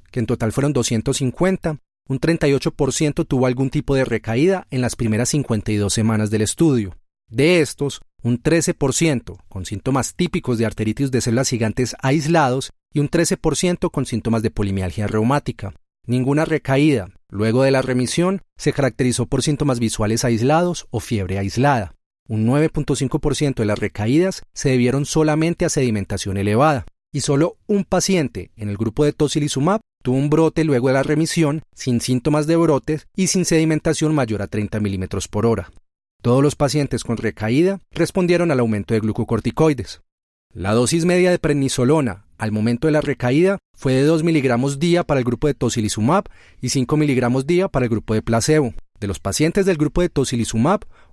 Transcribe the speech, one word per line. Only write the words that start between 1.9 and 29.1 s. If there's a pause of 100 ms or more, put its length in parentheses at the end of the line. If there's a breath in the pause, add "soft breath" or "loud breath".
un
treinta
y
ocho
por
ciento
tuvo
algún
tipo
de
recaída
en
las
primeras
cincuenta
y
dos
semanas
del
estudio. (300)
De
estos, (200)
un
trece
por
ciento (100)
con
síntomas
típicos
de
arteritis
de
células
gigantes
aislados (200)
y
un
trece
por
ciento
con
síntomas
de
polimialgia
reumática. (340)
Ninguna
recaída (160)
luego
de
la
remisión (160)
se
caracterizó
por
síntomas
visuales
aislados
o
fiebre
aislada. (340)
Un
nueve
punto
cinco
por
ciento
de
las
recaídas (100)
se
debieron
solamente
a
sedimentación
elevada, (280)
y
solo (100)
un
paciente
en
el
grupo
de